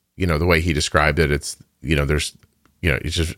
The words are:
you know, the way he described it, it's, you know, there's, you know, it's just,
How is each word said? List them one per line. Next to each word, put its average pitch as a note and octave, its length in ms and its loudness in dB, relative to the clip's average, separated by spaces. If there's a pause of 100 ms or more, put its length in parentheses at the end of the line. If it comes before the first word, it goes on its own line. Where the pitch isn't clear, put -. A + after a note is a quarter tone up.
(180)
you F#2 80 -2
know, E2 120 0
the D#2 80 0
way F2 140 4
he E2+ 140 0
described D2+ 460 2
it, D2+ 120 2
it's, - 260 -4 (240)
you D#2+ 140 0
know, C#2+ 100 0
there's, D2 300 -2 (460)
you E2 100 2
know, A#1 120 -2
it's E2 120 -6
just, E2 220 -2